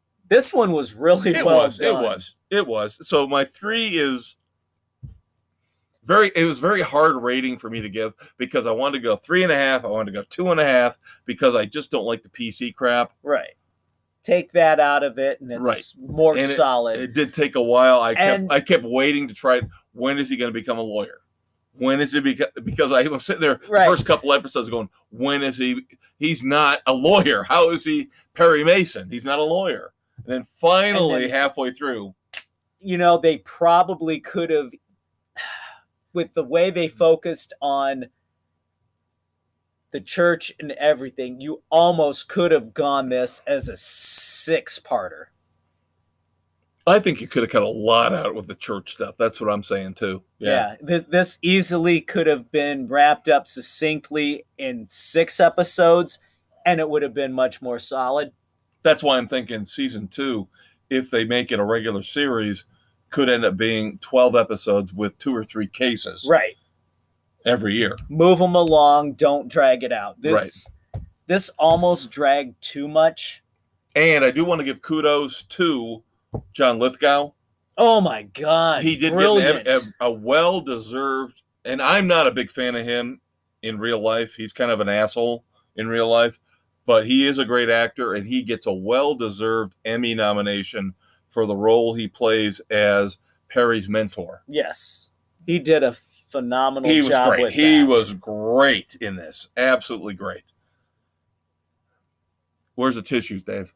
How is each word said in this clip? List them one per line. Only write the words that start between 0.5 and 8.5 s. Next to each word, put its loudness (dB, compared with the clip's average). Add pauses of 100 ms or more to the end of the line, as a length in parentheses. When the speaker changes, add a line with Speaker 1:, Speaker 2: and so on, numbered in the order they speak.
Speaker 1:
one 2
was -4
really 2
Speaker 2:
It -2
Speaker 1:
well 6
Speaker 2:
was. -4
Speaker 1:
done. -2
Speaker 2:
It 0
was. -6 (160)
It 0
was. -6
So 0
my 0
three -6
is -4 (1700)
very, 4
it 2
was -2
very 0
hard 2
rating -2
for -14
me -10
to -10
give -6 (240)
because -4